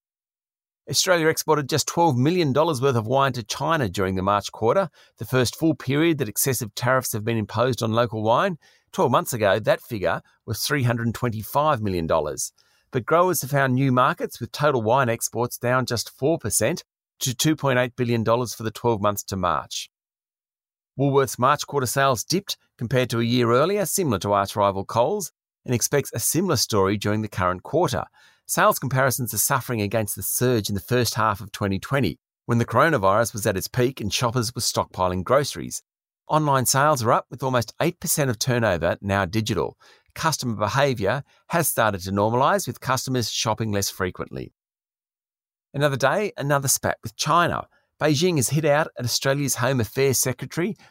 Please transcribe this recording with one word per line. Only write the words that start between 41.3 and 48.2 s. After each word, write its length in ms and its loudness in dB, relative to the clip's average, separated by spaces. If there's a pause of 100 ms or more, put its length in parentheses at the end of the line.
has 180 0
started 320 0
to 100 -6
normalise, 560 2
with 140 -10
customers 500 -2
shopping 400 -2
less 200 -2
frequently. 640 -8 (1200)
Another 220 0
day, 400 0
another 320 0
spat 340 -2
with 140 -14
China. 500 0 (320)
Beijing 380 2